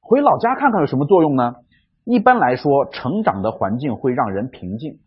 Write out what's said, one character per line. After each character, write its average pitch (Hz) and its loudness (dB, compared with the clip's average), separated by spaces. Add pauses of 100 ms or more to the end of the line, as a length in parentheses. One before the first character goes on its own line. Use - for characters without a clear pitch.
回 262 2
老 233 2
家 240 -2
看 269 0
看 196 0
有 143 0
什 131 -2
么 143 0
作 185 6
用 147 2
呢？ 123 0 (500)
一 240 2
般 247 4
来 127 2
说， 139 2
成 180 -4
长 98 0
的 110 -2
环 107 -4
境 135 -4
会 123 -2
让 123 -2
人 107 -4
平 101 -10
静 147 -12